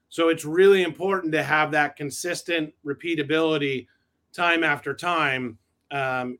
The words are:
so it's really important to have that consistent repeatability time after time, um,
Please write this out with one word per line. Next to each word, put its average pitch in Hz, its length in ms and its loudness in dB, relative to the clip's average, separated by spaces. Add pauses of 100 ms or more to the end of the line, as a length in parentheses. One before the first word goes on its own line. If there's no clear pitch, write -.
so 165 200 2
it's 156 160 0
really 185 380 6
important 170 500 -2
to 151 100 0
have 151 280 2
that 147 240 0
consistent 156 800 -6 (120)
repeatability 147 1000 -2 (460)
time 170 300 0
after 143 300 -2
time, 135 640 -2 (340)
um, 127 480 -4